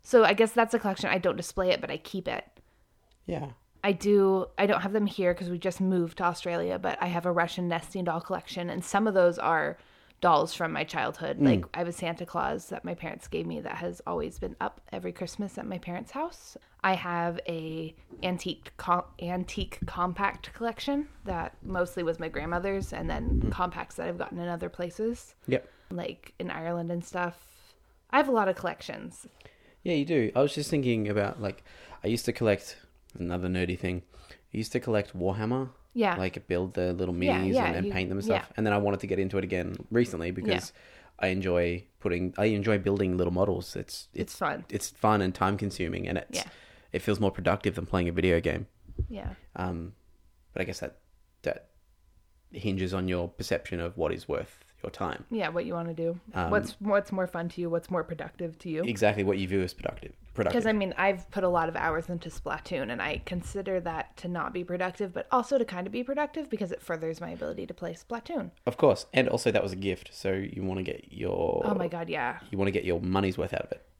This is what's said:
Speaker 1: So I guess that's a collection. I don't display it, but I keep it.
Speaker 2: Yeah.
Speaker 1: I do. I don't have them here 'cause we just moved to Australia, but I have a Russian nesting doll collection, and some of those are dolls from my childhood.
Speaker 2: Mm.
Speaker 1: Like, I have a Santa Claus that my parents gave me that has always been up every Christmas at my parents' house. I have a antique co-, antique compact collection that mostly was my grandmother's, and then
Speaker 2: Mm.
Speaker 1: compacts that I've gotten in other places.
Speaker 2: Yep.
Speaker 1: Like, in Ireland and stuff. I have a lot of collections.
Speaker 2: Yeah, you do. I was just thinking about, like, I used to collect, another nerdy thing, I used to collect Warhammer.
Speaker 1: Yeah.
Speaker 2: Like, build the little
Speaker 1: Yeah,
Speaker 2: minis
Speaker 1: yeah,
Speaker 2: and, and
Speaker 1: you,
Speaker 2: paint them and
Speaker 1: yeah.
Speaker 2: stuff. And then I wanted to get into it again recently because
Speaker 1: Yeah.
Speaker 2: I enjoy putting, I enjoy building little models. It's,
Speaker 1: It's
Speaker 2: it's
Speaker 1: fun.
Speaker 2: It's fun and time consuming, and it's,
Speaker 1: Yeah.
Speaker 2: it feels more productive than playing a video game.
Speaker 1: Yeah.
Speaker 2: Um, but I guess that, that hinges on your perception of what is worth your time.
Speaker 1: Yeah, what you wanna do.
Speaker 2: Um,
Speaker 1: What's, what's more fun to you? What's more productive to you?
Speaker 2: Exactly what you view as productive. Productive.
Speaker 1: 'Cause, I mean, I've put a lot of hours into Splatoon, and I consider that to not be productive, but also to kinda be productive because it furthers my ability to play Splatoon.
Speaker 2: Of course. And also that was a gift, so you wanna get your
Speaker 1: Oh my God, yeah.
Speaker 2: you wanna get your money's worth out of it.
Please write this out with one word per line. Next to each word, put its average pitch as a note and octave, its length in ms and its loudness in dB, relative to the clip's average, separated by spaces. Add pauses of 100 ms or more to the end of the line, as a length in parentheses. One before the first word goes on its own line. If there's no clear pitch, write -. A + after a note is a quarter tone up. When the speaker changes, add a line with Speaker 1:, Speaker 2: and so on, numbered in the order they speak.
Speaker 1:
So A#3 220 8
I E3+ 100 8
guess A3+ 180 6
that's A3+ 220 4
a A#3 60 2
collection. G3 300 -2
I D#3+ 100 4
don't F3+ 180 2
display F#3 320 -2
it, - 120 4
but - 100 -6
I D3 60 -6
keep - 300 -6
it. - 180 -4 (800)
Speaker 2:
Yeah. D3+ 240 -4 (340)
Speaker 1:
I G3+ 80 4
do. F#3+ 560 6 (100)
I G3+ 80 4
don't G3+ 160 4
have G3 120 -2
them G#3 120 2
here F3+ 280 2
'cause F3 160 -4
we F3 100 -2
just F3+ 200 -2
moved F3+ 380 2
to F#3+ 60 -2
Australia, F3 560 0
but F#3 220 -2
I F3+ 60 0
have F3 180 -2
a F3+ 60 2
Russian F3 360 2
nesting E3+ 380 -2
doll E3+ 160 0
collection, F3 480 -6
and F3 140 -4
some G3+ 240 2
of G3+ 60 2
those F3 240 8
are D#3 400 2 (420)
dolls E3 360 6
from E3 180 -2
my D3+ 100 0
childhood. D#3 560 -2
Speaker 2:
Mm. C#3+ 60 6
Speaker 1:
Like, G#2 200 6 (100)
I - 40 -6
have F3 80 0
a E3+ 40 -6
Santa E3+ 340 -6
Claus E3+ 440 -4
that - 140 -8
my F3 120 -6
parents - 320 -10
gave E3 180 -4
me E3 160 -6
that - 140 -8
has F3 320 -8
always E3 320 -4
been F#3 200 -8
up - 220 -6 (100)
every F3+ 200 -6
Christmas F#3+ 480 -8
at - 80 -8
my F#3+ 100 -6
parents' F3+ 340 -8
house. - 460 -8 (260)
I F#3+ 100 4
have F3 540 -2
a D#3+ 480 -6 (280)
antique F3+ 540 -4
co-, F3+ 280 0 (160)
antique F3+ 640 -4
compact F3+ 680 -2
collection C#4 540 -2 (180)
that F3 360 -4
mostly F3+ 400 0
was E3 180 0
my E3 100 -4
grandmother's, F3 640 -2
and - 160 -4
then - 320 2
Speaker 2:
Mm. - 100 2
Speaker 1:
compacts - 460 -4
that E3 100 -4
I've F3 100 -4
gotten F3 220 -6
in F3 100 -4
other F3 200 -4
places. G#3+ 680 -6 (120)
Speaker 2:
Yep. - 220 0 (220)
Speaker 1:
Like, - 480 -8
in F3 100 -6
Ireland E3+ 420 -4
and E3+ 140 -4
stuff. - 720 -8 (340)
I - 80 4
have D4 100 6
a C4+ 40 2
lot G#3+ 160 4
of F3+ 80 2
collections. - 720 -8 (560)
Speaker 2:
Yeah, F3+ 100 0
you C#3+ 120 4
do. C#3+ 300 4
I B2+ 60 8
was C#3+ 140 4
just D3 160 -2
thinking A#2+ 360 4
about, G#2 340 2
like, G2 220 -4 (400)
I - 40 0
used A2 180 0
to A#2 80 0
collect, - 440 2 (420)
another F2+ 280 -2
nerdy F2+ 300 2
thing, F#2 240 -2 (300)
I - 260 -10
used A2 140 -4
to B2+ 80 0
collect G#2+ 380 0
Warhammer. A2 520 0 (240)
Speaker 1:
Yeah. A3+ 220 2
Speaker 2:
Like, F#2+ 320 -2
build F#2 280 0
the F2+ 180 2
little F2+ 220 0
Speaker 1:
Yeah, F2+ 240 4
Speaker 2:
minis - 160 2
Speaker 1:
yeah, B3 100 4
Speaker 2:
and, D#3+ 120 2
and F#3 100 2
Speaker 1:
you, G3+ 40 -4
Speaker 2:
paint F#3 180 0
them G3 100 -2
and G3+ 80 -4
Speaker 1:
yeah. A3 140 2
Speaker 2:
stuff. - 140 -14
And A2 120 2
then G#2 60 4
I G#2 40 4
wanted G2+ 220 2
to G2 80 -8
get F#2+ 100 0
into F#2+ 220 0
it F#2 40 0
again F2+ 340 -2 (120)
recently G2 400 2
because F#2 420 -2 (500)
Speaker 1:
Yeah. F#2 40 2
Speaker 2:
I - 40 4
enjoy F2+ 560 2 (140)
putting, F2+ 380 0
I G#2 80 4
enjoy G#2 320 4
building F#2+ 400 2
little F2 160 4
models. F#2 420 2
It's, - 380 -10
Speaker 1:
It's - 200 -6
Speaker 2:
it's - 20 -12
Speaker 1:
fun. - 340 -2
Speaker 2:
It's - 220 -4
fun G#2+ 320 4
and F#2 100 2
time G2 240 2
consuming, F#2 500 -2
and F#2 120 -2
it's, - 200 -8
Speaker 1:
Yeah. - 40 -4 (480)
Speaker 2:
it F#2 80 0
feels G2+ 200 0
more G2+ 120 4
productive F#2 440 0
than E2+ 120 -4
playing F2+ 220 2
a - 20 -2
video E2+ 280 4
game. E2 280 -2 (420)
Speaker 1:
Yeah. G3 240 -8 (220)
Speaker 2:
Um, G2 380 -4 (600)
but F#2+ 80 -4
I F2+ 40 0
guess F#2 160 -8
that, - 160 -8 (460)
that - 260 -4 (840)
hinges F#2+ 420 -2
on F#2 140 0
your F2 220 0
perception - 500 -4
of E2+ 180 -6
what E2 160 2
is F2 140 -8
worth - 360 -6 (200)
your - 80 -8
time. - 400 -6
Speaker 1:
Yeah, G3+ 180 -2
what E3+ 160 -2
you F3 80 -6
wanna E3+ 220 -4
do. E3+ 240 -2 (160)
Speaker 2:
Um, F2 160 0
Speaker 1:
What's, - 280 2
what's G3+ 320 2
more F#3 140 0
fun F3 240 -6
to F3 120 -8
you? F3 60 -2
What's E3+ 220 -2
more F3 140 0
productive D#3+ 560 -8
to F3+ 100 -10
you? D#3 140 -2
Speaker 2:
Exactly G#2 400 4
what G2 160 2
you F#2+ 80 0
view F#2+ 160 2
as F2 100 -2
productive. - 400 -8 (220)
Productive. - 260 2
Speaker 1:
'Cause, A3 60 0
I A3 40 4
mean, G3 280 0
I've F#3+ 320 2
put G3+ 120 0
a F3+ 60 4
lot E3+ 180 2
of E3 80 -4
hours E3 340 0
into E3+ 200 -6
Splatoon, C#3+ 640 -6
and - 100 -6
I D3 240 -4
consider F#3 540 -4
that E3 380 -6
to - 100 -8
not F3 260 -4
be F3+ 100 -4
productive, F3+ 500 -4
but - 180 -4
also C4 260 2
to A#3 80 4
kinda F#3 240 -6
be A#3+ 140 -4
productive D4 440 -2
because G3+ 240 -4
it - 120 -6
furthers D#3+ 360 -4
my E3+ 120 -8
ability E3+ 340 -6
to - 80 -10
play E3+ 220 -8
Splatoon. A#3 560 -6 (160)
Speaker 2:
Of - 100 -2
course. C3 360 6
And B2+ 140 4
also A#2 220 2
that G#2 140 4
was F#2+ 100 -2
a F#2 40 -6
gift, F#2+ 360 -4
so - 200 -2
you G2 280 -4
wanna F#2+ 220 -2
get - 280 -8
your - 540 0
Speaker 1:
Oh G#3 80 4
my F3+ 140 0
God, E3+ 200 -6
yeah. B2+ 320 -2 (120)
Speaker 2:
you F#2+ 80 -2
wanna G2 120 4
get F#2 140 0
your E2+ 160 2
money's F#2 340 2
worth - 200 -2
out - 60 -2
of - 100 -6
it. - 120 -8 (160)